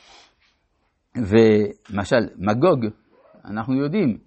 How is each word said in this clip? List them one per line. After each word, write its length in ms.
ומשל, 1200
מגוג, 480
אנחנו 300
יודעים 520